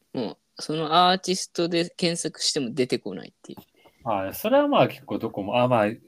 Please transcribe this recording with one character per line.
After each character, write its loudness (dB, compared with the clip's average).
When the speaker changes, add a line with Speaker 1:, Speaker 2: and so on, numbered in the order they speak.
Speaker 1:
も -6
う、 -16
そ -4
の 2
ア 4
ー -2
テ -4
ィ 0
ス -8
ト -2
で 0
検 -2
索 -8
し 0
て -2
も -4
出 0
て 0
こ -10
な -12
い -18
っ -20
て -16
い -18
う。 -16
Speaker 2:
あ、 -2
そ -4
れ 6
は 4
ま 6
あ 6
結 -12
構 -6
ど -4
こ -6
も、 2
あ、 4
ま 4
あ 4
意 -4